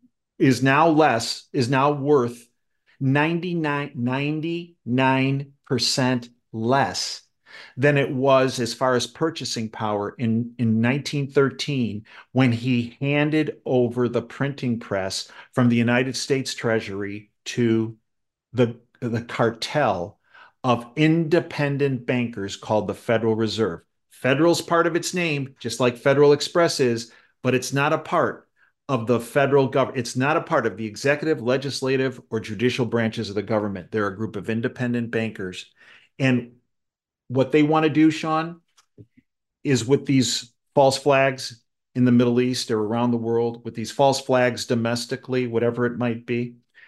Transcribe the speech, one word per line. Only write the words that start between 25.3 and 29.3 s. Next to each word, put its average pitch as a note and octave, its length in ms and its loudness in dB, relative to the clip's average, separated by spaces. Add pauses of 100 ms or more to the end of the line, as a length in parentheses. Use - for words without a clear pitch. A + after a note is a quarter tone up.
just - 220 -8
like B2 160 2
Federal C#3+ 340 6
Express D#3+ 480 2
is, A#2 320 0 (300)
but B2+ 120 0
it's B2+ 200 -2
not C#3+ 180 0
a D#3 60 2
part D3+ 500 -2 (400)
of B2 180 -2
the A#2 140 2
federal C3+ 500 2